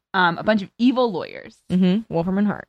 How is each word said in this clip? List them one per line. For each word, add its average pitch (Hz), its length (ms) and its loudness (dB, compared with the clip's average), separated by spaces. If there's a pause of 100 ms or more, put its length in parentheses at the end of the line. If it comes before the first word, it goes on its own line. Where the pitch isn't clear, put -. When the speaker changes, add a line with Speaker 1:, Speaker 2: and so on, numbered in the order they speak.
(140)
Speaker 1:
Um, 180 240 2
a - 60 -8
bunch 214 180 2
of - 160 -10
evil 240 360 2
lawyers. - 460 -10 (120)
Speaker 2:
Mm-hmm. 185 420 2
Wolfram 175 240 -2
and 208 100 2
Hart. - 220 -6